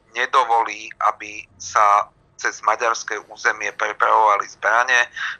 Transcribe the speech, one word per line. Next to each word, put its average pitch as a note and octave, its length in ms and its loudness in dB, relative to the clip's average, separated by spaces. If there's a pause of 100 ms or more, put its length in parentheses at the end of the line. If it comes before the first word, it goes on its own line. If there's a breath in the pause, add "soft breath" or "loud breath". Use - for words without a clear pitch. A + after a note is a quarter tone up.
(120)
nedovolí, A2+ 800 0 (160)
aby G#2+ 360 -8 (120)
sa G#2 520 2 (280)
cez - 280 -6
maďarské A2 640 -2
územie G#2+ 480 -6
prepravovali G#2+ 720 2
zbrane. A#2+ 640 0 (280 loud breath)